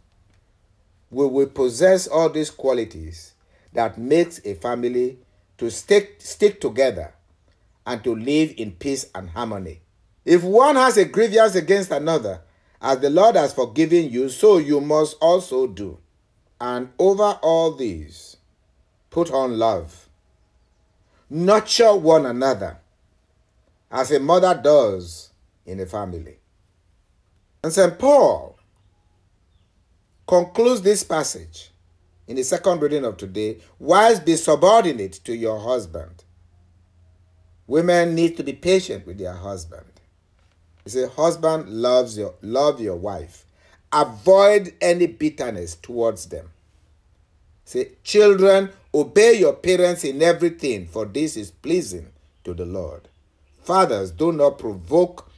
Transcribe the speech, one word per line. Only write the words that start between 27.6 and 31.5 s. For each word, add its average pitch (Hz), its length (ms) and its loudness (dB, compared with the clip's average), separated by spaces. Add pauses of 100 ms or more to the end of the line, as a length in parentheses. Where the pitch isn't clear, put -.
And 160 80 -6
Saint 170 260 2
Paul 180 600 2 (1700)
concludes 196 540 2
this 196 220 0
passage - 680 -8 (560)